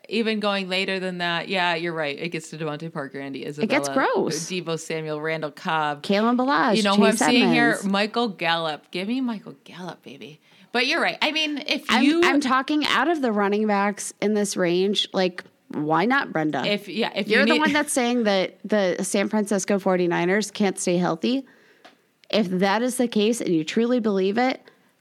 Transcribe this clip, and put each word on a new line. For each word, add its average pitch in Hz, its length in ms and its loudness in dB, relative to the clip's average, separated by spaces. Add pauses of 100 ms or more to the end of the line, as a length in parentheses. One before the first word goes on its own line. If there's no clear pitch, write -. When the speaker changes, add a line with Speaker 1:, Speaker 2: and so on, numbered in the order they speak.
Speaker 1:
even 220 320 -2
going 196 300 -2
later 190 300 -2
than 180 180 -6
that, 170 320 -2
yeah, 175 240 0
you're 170 180 -4
right. 151 280 -4
It 175 100 -6
gets 165 220 -10
to 160 80 -12
Devontae 160 340 -8
Parker, 139 260 -8
Andy 139 240 -10
Isabella, 147 220 -8
Speaker 2:
It - 60 0
gets 277 180 0
gross. 214 640 0
Speaker 1:
Deebo 165 280 -4
Samuel, 156 400 -6
Randall 156 300 -4
Cobb. 151 540 -2
Speaker 2:
Kalen 214 340 2
Ballage, 254 400 2
Speaker 1:
You 220 60 2
know 202 100 4
who 208 120 6
I'm 220 120 6
Speaker 2:
Chase 240 80 2
Speaker 1:
seeing 247 260 4
here? 240 200 4
Speaker 2:
Edmonds. 208 200 -2
Speaker 1:
Michael 220 360 0
Gallup. 165 640 -4
Give 180 160 -6
me 247 120 -2
Michael 240 440 -6
Gallup, 175 400 -14
baby. 143 360 -18 (320)
But 247 140 0
you're 302 160 0
right. 190 220 0
I 294 80 4
mean, 302 340 -4
if - 240 -4
Speaker 2:
I'm, 233 140 4
Speaker 1:
you 311 200 6
Speaker 2:
I'm 277 160 4
talking 277 460 2
out 240 220 2
of 320 160 0
the 240 80 2
running 208 340 2
backs 202 560 0
in 208 140 0
this 208 200 0
range. 185 560 0
Like, 185 320 0 (260)
why 156 360 0
not 262 260 0
Brenda? 151 320 0
Speaker 1:
If, 202 240 -2
yeah, 190 280 -2
if 208 120 -4
Speaker 2:
You're 226 120 4
Speaker 1:
you 277 80 4
Speaker 2:
the - 60 6
Speaker 1:
need 302 80 2
Speaker 2:
one 302 120 2
that's 294 180 0
saying 240 340 0
that 196 380 0
the 196 400 0
San 202 240 0
Francisco 202 520 0
forty-niners 180 720 0
can't 196 260 0
stay 180 200 0
healthy. 180 500 0 (840)
If 196 200 2
that 196 340 2
is 247 140 -2
the 247 100 2
case 220 340 0
and - 140 -4
you 156 80 0
truly 233 360 0
believe 202 380 0
it, 247 240 0 (400)